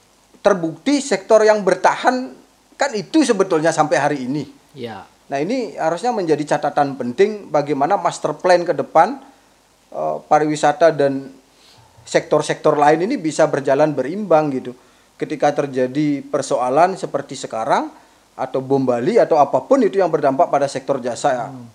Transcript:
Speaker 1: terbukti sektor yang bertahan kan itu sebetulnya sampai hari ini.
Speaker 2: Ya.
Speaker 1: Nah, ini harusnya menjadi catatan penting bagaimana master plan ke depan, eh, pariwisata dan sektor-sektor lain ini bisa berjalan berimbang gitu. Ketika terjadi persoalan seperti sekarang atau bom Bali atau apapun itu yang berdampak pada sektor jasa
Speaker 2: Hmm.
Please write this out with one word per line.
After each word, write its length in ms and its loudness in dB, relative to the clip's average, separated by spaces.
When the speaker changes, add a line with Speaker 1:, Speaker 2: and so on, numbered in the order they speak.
Speaker 1:
terbukti 640 0
sektor 400 2
yang 180 4
bertahan 680 0
kan 200 -4
itu 340 0
sebetulnya 480 0
sampai 240 2
hari 240 0
ini. 240 -6
Speaker 2:
Ya. 320 -14
Speaker 1:
Nah, 100 -6
ini 380 -4
harusnya 340 -2
menjadi 460 0
catatan 400 -2
penting 560 -2
bagaimana 480 0
master 340 -4
plan 300 2
ke 100 -2
depan, 460 2
eh, 320 -6
pariwisata 680 2
dan 400 0
sektor-sektor 720 0
lain 320 4
ini 140 -2
bisa 260 0
berjalan 480 2
berimbang 580 0
gitu. 200 -6
Ketika 400 -2
terjadi 680 -2
persoalan 720 0
seperti 400 -8
sekarang 560 -4
atau 240 -6
bom 240 0
Bali 380 0
atau 180 2
apapun 460 2
itu 160 0
yang 100 2
berdampak 380 0
pada 180 0
sektor 320 -4
jasa 540 -4
Speaker 2:
Hmm. 240 -18